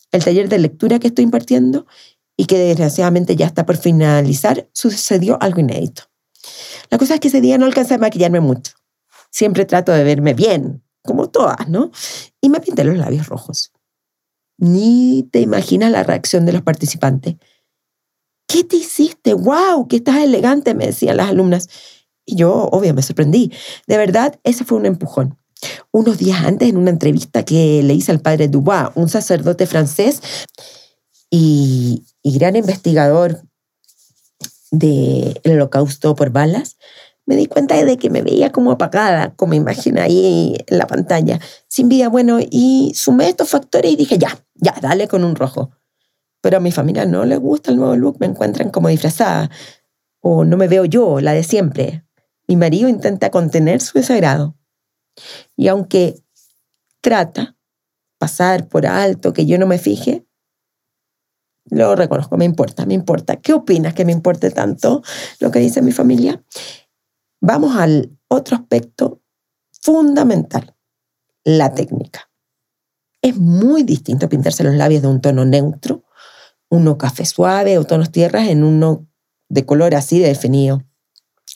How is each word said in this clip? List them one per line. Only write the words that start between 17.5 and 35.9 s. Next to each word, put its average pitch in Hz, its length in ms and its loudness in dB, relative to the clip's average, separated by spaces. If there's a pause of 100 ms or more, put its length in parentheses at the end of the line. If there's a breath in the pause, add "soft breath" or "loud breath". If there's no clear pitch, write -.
"¿Qué 349 200 0
te 359 100 -2
hiciste? 302 580 -2
¡Guau! 277 540 0
¡Que 247 80 -2
estás 254 220 0
elegante!", 269 580 0
me - 120 -4
decían - 300 -2
las 196 120 0
alumnas. 180 400 0 (560 loud breath)
Y 233 100 -8
yo, 185 360 2
obvio, 185 220 2
me 135 80 0
sorprendí. 160 500 0 (360 loud breath)
De 214 100 2
verdad, 214 460 0
ese 240 220 -2
fue 226 120 0
un 208 80 -2
empujón. 156 540 -4 (520 loud breath)
Unos 220 260 2
días 180 260 0
antes, - 240 2
en 196 100 2
una 180 120 2
entrevista 151 540 0
que 156 380 2
le 139 120 4
hice 143 180 0
al 160 80 2
padre 156 300 0
Dubois, 143 460 0
un 165 120 0
sacerdote - 580 -2
francés 175 560 0 (1080 loud breath)
y, 139 720 2 (180)
y 139 160 -2
gran 185 200 2
investigador 170 840 0 (1300)
del 135 760 0
holocausto 143 720 0